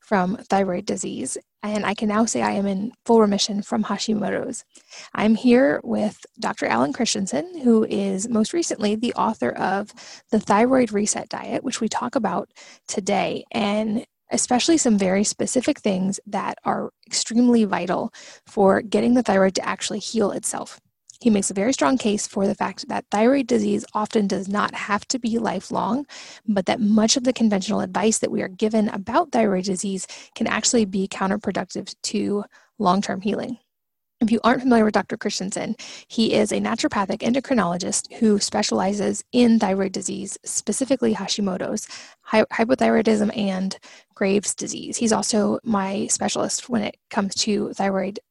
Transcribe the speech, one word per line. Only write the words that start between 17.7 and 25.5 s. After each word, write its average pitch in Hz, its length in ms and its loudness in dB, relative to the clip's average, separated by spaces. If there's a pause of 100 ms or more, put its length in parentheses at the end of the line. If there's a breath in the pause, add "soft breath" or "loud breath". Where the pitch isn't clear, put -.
for 196 360 4
getting 226 320 2
the 247 80 4
thyroid 190 320 4
to - 120 -2
actually - 340 -6
heal 202 320 -2
itself. - 460 -8 (420)
He 240 100 4
makes 202 200 2
a 196 40 -8
very 202 180 2
strong 269 240 2
case 208 300 -2
for 196 200 -2
the 202 80 0
fact 185 340 -6
that - 220 -6
thyroid 240 360 2
disease 214 380 0 (100)
often 214 320 0
does 190 200 -2
not 208 280 0
have - 340 -4
to 262 100 -4
be 233 200 -2
lifelong, 226 680 -2 (400 loud breath)